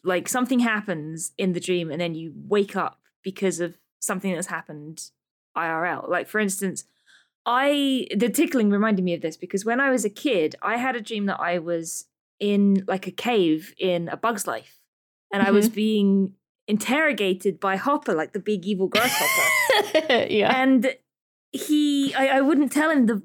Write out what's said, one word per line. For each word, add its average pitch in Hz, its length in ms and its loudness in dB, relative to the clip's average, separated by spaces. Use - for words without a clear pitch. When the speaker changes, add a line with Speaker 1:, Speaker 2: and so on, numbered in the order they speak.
Speaker 1:
Like, 180 240 0
something 254 300 0
happens 185 760 -2
in 190 140 0
the 170 80 -2
dream 175 320 -2
and 147 80 -6
then 170 160 -4
you 160 160 -10
wake 202 300 0
up - 240 -6
because 190 360 -4
of 175 180 -6
something 190 340 -2
that's 170 140 -4
happened 160 640 -12
I 165 140 -4
R 165 180 -2
L. 165 220 -4
Like, 175 220 -2
for 214 100 -2
instance, 190 460 -2
I, 269 680 2
the 220 140 2
tickling 254 400 2
reminded 202 340 2
me 180 120 0
of 165 60 -6
this 160 140 -4
because 190 300 -6
when 233 160 0
I 277 80 2
was 254 160 0
a 208 40 0
kid, 196 520 0
I 214 160 -2
had 247 180 -2
a 240 60 -6
dream 214 240 -4
that 196 160 -2
I 175 180 -2
was 165 460 -6
in, 202 480 4
like, 190 200 -4
a 185 40 -10
cave 185 680 0
in 175 320 -2
A 156 80 -8
Bug's 220 300 -2
Life 117 320 -10
and 196 120 2
I 196 80 4
was 208 160 6
Speaker 2:
Mm-hmm. 226 80 0
Speaker 1:
being 202 580 2
interrogated 208 920 0
by 190 180 0
Hopper, 269 360 -2
like, 156 200 -4
the 202 60 -4
big 185 260 -4
evil 190 220 -2
grasshopper. 932 640 2
Speaker 2:
<laughs> 233 200 2
Yeah. 208 260 2
Speaker 1:
And 262 400 2
he, 285 640 0
I, 269 220 2
I 269 40 4
wouldn't 277 300 2
tell 302 180 2
him 285 160 4
the, 208 200 0